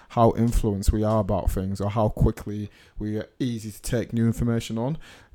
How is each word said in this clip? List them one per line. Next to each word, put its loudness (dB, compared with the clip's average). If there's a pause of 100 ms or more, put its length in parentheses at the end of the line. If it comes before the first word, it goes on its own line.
(100)
how 6
influenced 0
we 2
are 2
about 0
things -2
or -2
how 2
quickly 0 (280)
we -4
are -6 (120)
easy -4
to -16
take -2
new 2
information -2
on. -4 (360)